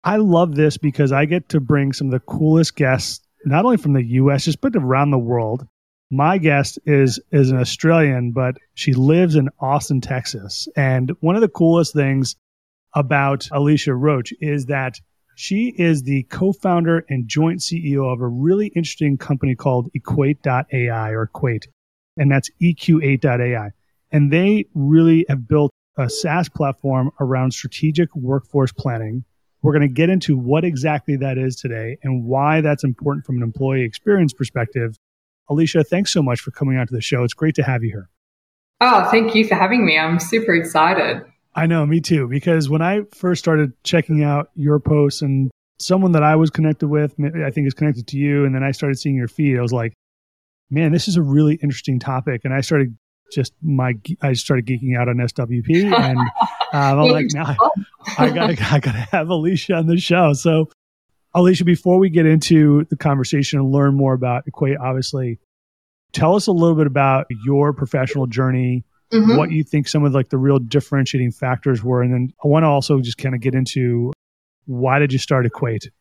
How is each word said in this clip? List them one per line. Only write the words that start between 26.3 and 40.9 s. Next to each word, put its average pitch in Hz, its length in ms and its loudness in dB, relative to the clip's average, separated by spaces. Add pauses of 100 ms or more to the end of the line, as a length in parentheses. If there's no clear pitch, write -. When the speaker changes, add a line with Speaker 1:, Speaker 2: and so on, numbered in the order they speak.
Speaker 1:
platform 135 680 -2
around 131 320 -2
strategic 156 640 -2
workforce 135 560 -2
planning. 117 520 -6 (380)
We're 151 120 2
gonna 147 140 4
get 151 220 2
into 175 280 2
what 135 280 0
exactly 151 520 -2
that 131 220 -4
is 131 160 -4
today 113 480 -8
and 127 220 -4
why 143 360 0
that's 147 220 -2
important 143 440 -4
from 131 100 -4
an 120 60 -2
employee 131 400 -2
experience 170 500 0
perspective. 117 640 -6 (520)
Alicia, 156 340 2
thanks 180 280 -2
so 170 120 0
much 123 180 -2
for - 100 -14
coming 135 260 -2
onto 123 180 -4
the 110 60 -6
show. 123 220 -2
It's 117 120 -4
great 156 200 -2
to 147 80 0
have 123 200 -2
you 113 80 -2
here. 98 180 -14 (720)
Speaker 2:
Oh, 233 300 4
thank 226 240 2
you 220 120 4
for 202 80 0
having 196 300 2
me. 156 120 2
I'm 165 220 0
super 220 360 0
excited. 160 640 0 (340)